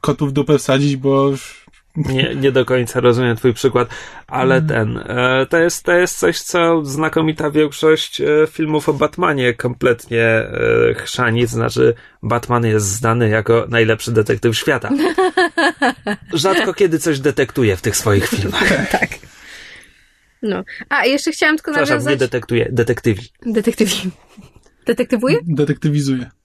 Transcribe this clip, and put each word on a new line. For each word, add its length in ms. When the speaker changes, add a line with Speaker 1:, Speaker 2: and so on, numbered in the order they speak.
Speaker 1:
kotów 280
w 40
dupę 240
wsadzić, 380
bo 360
Speaker 2:
Nie, 260
nie 160
do 140
końca 340
rozumiem 360
twój 180
przykład, 340
ale 280
Speaker 1:
Mm. 140
Speaker 2:
ten, 280
e, 520
to 80
jest, 260
to 80
jest 280
coś, 220
co 440
znakomita 680
większość, 680
e, 40
filmów 380
o 40
Batmanie 600
kompletnie, 680
e, 720
chrzani, 480
to 60
znaczy 460
Batman 420
jest 220
znany 420
jako 400
najlepszy 420
detektyw 460
świata. 320
Speaker 3:
<laughs> 680
Speaker 2:
Rzadko 400
kiedy 260
coś 200
detektuje 580
w 40
tych 140
swoich 320
filmach. 640
Speaker 3:
<laughs> 20
Tak. 180
No. 220
A, 160
jeszcze 260
chciałam 240
tylko 160
Speaker 2:
Przepraszam, 260
Speaker 3:
nawiązać 140
Speaker 2:
nie 60
detektuje, 540
detektywi. 500
Speaker 3:
Detektywi. 680
Detektywuje? 520
Speaker 1:
Detektywizuje. 840